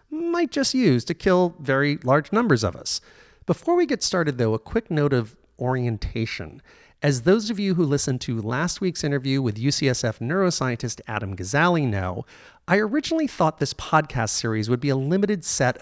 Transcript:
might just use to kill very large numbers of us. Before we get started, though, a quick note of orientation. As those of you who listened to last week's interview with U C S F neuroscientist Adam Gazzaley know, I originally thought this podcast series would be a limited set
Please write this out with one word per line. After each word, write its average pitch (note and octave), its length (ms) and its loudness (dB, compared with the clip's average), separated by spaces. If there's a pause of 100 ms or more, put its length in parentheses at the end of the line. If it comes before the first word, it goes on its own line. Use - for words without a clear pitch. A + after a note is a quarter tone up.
might E4+ 400 -2
just - 240 0
use F3 300 4
to - 100 -4
kill F3+ 460 2
very C#3+ 460 0
large C#3+ 260 2
numbers G3 320 4
of F2 140 -2
us. - 240 -8 (440)
Before E4+ 300 0
we F4 100 4
get B3+ 160 -2
started, D#3 360 0
though, A2+ 160 2
a A2 60 0
quick - 300 -4
note D3 220 2
of A#2 240 0 (240)
orientation. A#2+ 1000 -4 (400)
As C3+ 220 2
those G#3 260 4
of G3+ 100 -4
you G3 140 0
who E3+ 100 2
listened C#3 380 0
to A#2 200 -4
last B2+ 380 -2
week's F#3 240 -4
interview C3+ 380 0
with A2 180 -2
U C#3 120 0
C C#3 180 0
S B2 160 0
F A2 140 -4
neuroscientist C3 840 -2
Adam G#2 300 -6
Gazzaley C#3+ 500 2
know, G2 400 -2 (400)
I F#3 120 2
originally C#4 500 0
thought D#3 320 0
this D3 140 -2
podcast D3 560 0
series A2 400 -2
would B2 100 2
be C#3+ 80 -4
a C3+ 80 2
limited F3 480 0
set C3 380 0